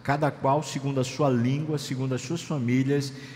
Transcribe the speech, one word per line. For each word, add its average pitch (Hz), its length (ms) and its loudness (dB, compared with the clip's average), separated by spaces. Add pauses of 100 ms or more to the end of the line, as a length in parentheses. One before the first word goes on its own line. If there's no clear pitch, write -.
cada 147 260 2
qual 139 320 2
segundo 139 380 -2
a 123 60 2
sua 143 240 2
língua, 131 480 2
segundo 131 380 -4
as 123 60 -4
suas 170 200 -4
famílias, 135 720 0 (220)